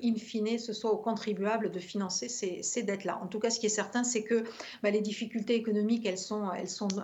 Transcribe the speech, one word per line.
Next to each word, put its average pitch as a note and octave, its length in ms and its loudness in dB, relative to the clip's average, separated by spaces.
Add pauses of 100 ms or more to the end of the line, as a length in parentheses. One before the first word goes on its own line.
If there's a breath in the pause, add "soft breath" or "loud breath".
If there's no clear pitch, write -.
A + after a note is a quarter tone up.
in A3+ 120 6
fine, A3 420 0
ce A3+ 140 -4
soit A3 200 2
aux G3+ 60 2
contribuables G#3+ 720 0
de F3+ 100 -6
financer G3 480 -4
ces, F#3 340 -4
ces - 200 -2
dettes-là. G3 400 -2
En F#3+ 40 -6
tout G#3 140 -4
cas, A3+ 100 4
ce A3+ 80 0
qui A3 80 0
est G#3 40 4
certain, G#3+ 340 0
c'est A#3 180 0
que, A3+ 220 2 (380 loud breath)
bah, G#3 80 4
les G#3+ 100 4
difficultés A3 540 0
économiques, A3 500 2
elles F#3 140 0
sont, G#3 340 -2
elles F#3 160 -4
sont, G3+ 200 -2 (160)